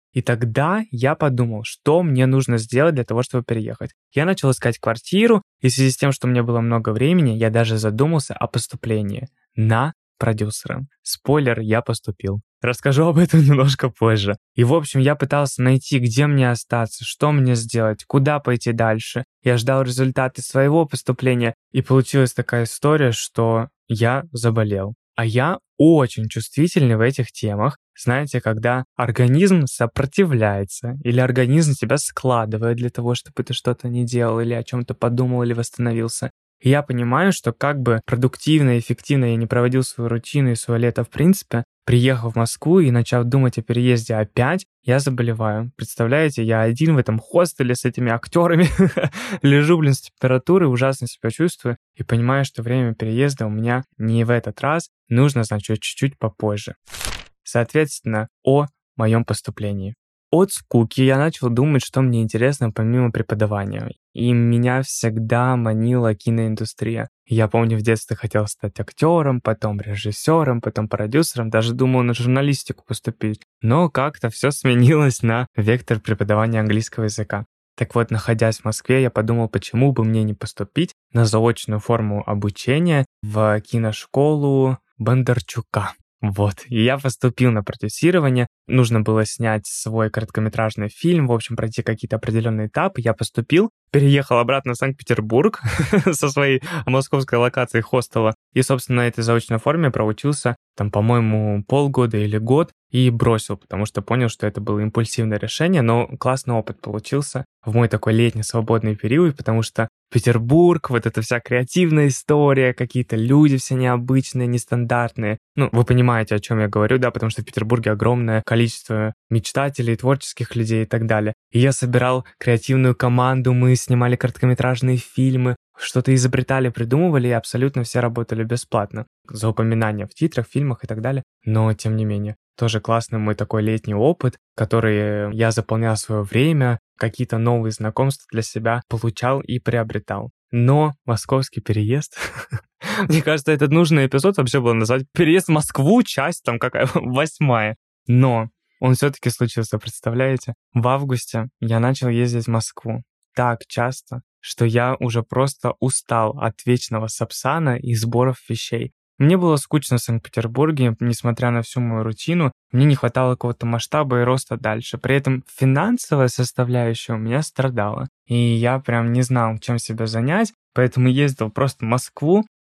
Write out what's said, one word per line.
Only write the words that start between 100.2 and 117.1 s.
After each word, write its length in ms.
там, 140
по-моему, 720
полгода 520
или 220
год 320
и 200
бросил, 460
потому 280
что 160
понял, 280
что 180
это 140
было 200
импульсивное 580
решение, 440
но 240
классный 360
опыт 260
получился 640
в 100
мой 140
такой 240
летний 300
свободный 520
период, 420
потому 260
что 260
Петербург, 800
вот 140
эта 160
вся 200
креативная 680
история, 640
какие-то 440
люди 400
все 180
необычные, 720
нестандартные. 920
Ну, 160
вы 120
понимаете, 520
о 20
чём 220
я 80
говорю, 300
да, 120